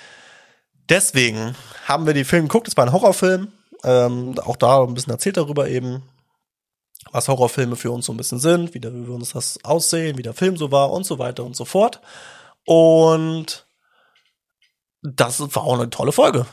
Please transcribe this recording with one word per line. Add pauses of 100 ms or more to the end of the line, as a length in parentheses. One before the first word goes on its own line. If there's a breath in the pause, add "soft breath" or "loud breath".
(880 loud breath)
Deswegen (320 loud breath)
haben
wir
den
Film
geguckt,
es
war
ein
Horrorfilm, (320)
ähm,
auch
da
ein
bisschen
erzählt
darüber
eben, (1080)
was
Horrorfilme
für
uns
so
ein
bisschen
sind,
wie
der,
wie
wir
uns
das
aussehen,
wie
der
Film
so
war
und
so
weiter
und
so
fort. (640 loud breath)
Und (1300)
das (160)
war
auch
eine
tolle
Folge.